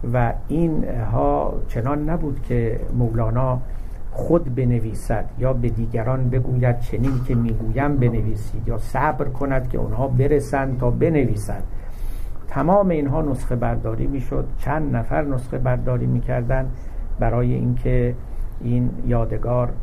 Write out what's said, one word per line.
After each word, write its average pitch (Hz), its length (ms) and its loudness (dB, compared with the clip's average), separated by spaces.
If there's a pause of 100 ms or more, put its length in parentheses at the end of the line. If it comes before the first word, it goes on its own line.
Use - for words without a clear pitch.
(120)
و 120 200 2 (160)
اینها 143 1040 0 (140)
چنان 147 420 -2
نبود 160 320 -2
که 113 380 0 (140)
مولانا 123 680 0 (500)
خود 156 440 0
بنویسد 113 720 0 (140)
یا 127 140 2
به 123 160 0
دیگران 120 640 0
بگوید 123 480 2
چنین 123 480 0
که 131 80 2
می‌گویم 117 640 0
بنویسید 110 720 0
یا 117 100 0
صبر 143 460 0
کند 131 440 0
که 120 100 -2
اونها 117 300 0
برسند 135 680 2
تا 127 120 2
بنویسند. 120 720 2 (880)
تمام 185 400 2
اینها 151 340 0
نسخه 131 340 0
برداری 113 500 0
می‌شد، 135 380 0 (140)
چند 143 380 0
نفر 147 260 0
نسخه 135 360 -2
برداری 123 480 0
می‌کردند 123 680 0 (460)
برای 123 340 2
اینکه 123 640 2 (460)
این 123 300 2 (160)
یادگار 117 640 2 (140)